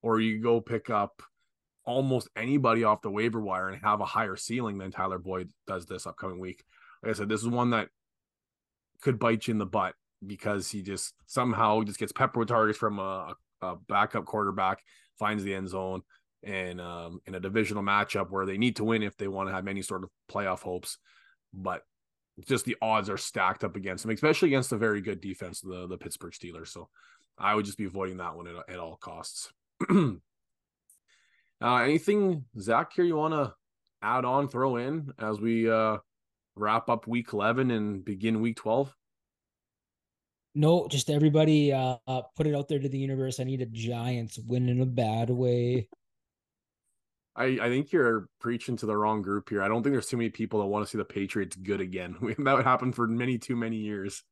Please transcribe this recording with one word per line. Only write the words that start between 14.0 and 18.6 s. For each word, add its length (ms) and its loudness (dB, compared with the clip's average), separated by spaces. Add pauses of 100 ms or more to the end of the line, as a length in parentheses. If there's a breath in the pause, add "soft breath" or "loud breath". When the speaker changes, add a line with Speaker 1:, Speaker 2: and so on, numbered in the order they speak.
Speaker 1:
quarterback, 560 0 (380 soft breath)
finds 240 -2
the 100 -4
end 160 -6
zone, 320 -6 (460 soft breath)
in, 320 -6
um, 480 -12
in 80 -10
a 40 -6
divisional 440 0
matchup 480 0
where 160 -2
they 100 -4
need 200 2